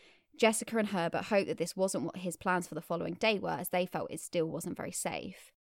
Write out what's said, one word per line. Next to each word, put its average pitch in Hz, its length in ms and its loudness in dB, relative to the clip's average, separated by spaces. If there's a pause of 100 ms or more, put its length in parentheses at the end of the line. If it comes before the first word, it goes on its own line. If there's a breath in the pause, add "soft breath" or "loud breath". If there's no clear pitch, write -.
(360 loud breath)
Jessica 226 400 4
and 208 120 2
Herbert 175 360 0
hoped 196 220 4
that 165 100 -2
this - 180 -2
wasn't 190 280 2
what - 140 -6
his 180 180 -6
plans 180 320 0
for - 80 -10
the 170 80 -4
following 170 320 -4
day 220 240 4
were, 185 100 -2
as 165 200 -4
they 185 180 2
felt - 240 -4
it 165 80 -8
still 165 260 0
wasn't 170 320 -4
very - 140 -6
safe. - 600 -6 (220)